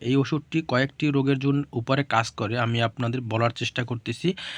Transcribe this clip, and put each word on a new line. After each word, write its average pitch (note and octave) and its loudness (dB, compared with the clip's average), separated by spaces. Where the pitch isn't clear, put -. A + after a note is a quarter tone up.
এই B2+ 2
ওষুধটি C#3+ 0
কয়েকটি C3+ 0
রোগের C#3 2
জন্য C#3 2
উপরে C3+ 0
কাজ A2+ 2
করে, A2 -4
আমি A#2 0
আপনাদের A#2 -2
বলার A2+ 0
চেষ্টা C3 -2
করতেছি। A#2+ -4